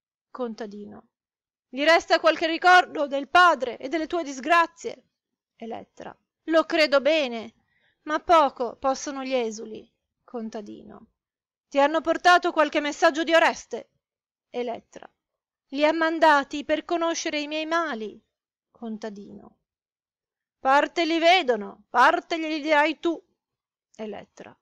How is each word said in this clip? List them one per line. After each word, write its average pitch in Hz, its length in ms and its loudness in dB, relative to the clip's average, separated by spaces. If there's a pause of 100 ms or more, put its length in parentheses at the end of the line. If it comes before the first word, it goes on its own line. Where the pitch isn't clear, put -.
(300)
Contadino. 208 800 -12 (640)
Gli 262 80 -4
resta 330 380 2
qualche 320 260 2
ricordo 330 640 4
del 277 180 -6
padre 269 520 4
e 269 100 -12
delle 320 180 -4
tue 339 160 -4
disgrazie? 285 840 -2 (480)
Elettra. - 600 -14 (280)
Lo 320 220 2
credo 302 340 0
bene, 247 540 -2 (480)
ma 311 180 -6
poco 277 560 2
possono 269 480 -6
gli 262 100 -4
esuli. 226 580 -6 (300)
Contadino. 220 840 -14 (640)
Ti 277 120 0
hanno 302 200 2
portato 349 520 2
qualche 302 260 0
messaggio 294 460 0
di 320 100 0
Oreste? 285 560 0 (600)
Elettra. 240 640 -12 (580)
Li 285 140 -2
ha 302 80 2
mandati 320 720 2
per 302 200 -2
conoscere 330 560 -4
i 294 80 -8
miei 311 180 -6
mali. 277 580 -6 (460)
Contadino. 208 880 -14 (1040)
Parte 294 440 2
li 320 140 0
vedono, 269 720 2
parte 330 480 2
glieli 311 220 -6
dirai 302 400 0
tu. 339 200 -4 (760)
Elettra. 214 640 -14